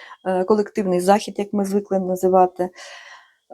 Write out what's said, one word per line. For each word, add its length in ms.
е, 180
колективний 560
захід, 380
як 140
ми 120
звикли 360
називати. 680